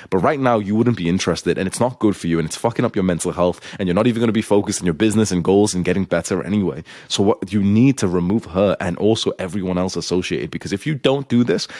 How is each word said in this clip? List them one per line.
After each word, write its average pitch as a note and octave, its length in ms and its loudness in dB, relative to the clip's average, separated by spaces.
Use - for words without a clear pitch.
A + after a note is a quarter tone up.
But F#2+ 80 0
right C3+ 200 2
now, B2 200 2
you G#2 160 -2
wouldn't A2+ 220 2
be F2 120 -2
interested, E2+ 480 0
and F#2+ 120 -2
it's - 100 -8
not B2 220 -2
good G#2 160 2
for - 100 -8
you, E2 140 0
and D#2 80 -4
it's - 80 -8
fucking A#2 280 -2
up A2+ 120 -2
your G2 80 0
mental F2 260 0
health, F2 300 0
and G2 80 -2
you're F2 80 0
not A2 140 4
even A#2 100 0
gonna A2+ 140 2
be G#2+ 100 0
focused G2+ 380 0
on - 40 -8
your F2 80 0
business G#2+ 380 2
and F2 140 0
goals G2+ 280 4
and F2+ 120 -2
getting F#2 180 0
better F2 400 -2
anyway. F2 400 -2
So - 160 -2
what, G2 300 0
you G#2 100 0
need A2 360 4
to G2 100 0
remove F2+ 380 0
her F#2+ 340 2
and E2+ 180 -4
also G#2+ 400 2
everyone F#2 400 -4
else F#2 160 -2
associated, F2 560 -4
because D#2 220 -8
if G2+ 120 -6
you D3+ 120 -2
don't C#3 320 0
do A#2+ 160 4
this, F3 240 0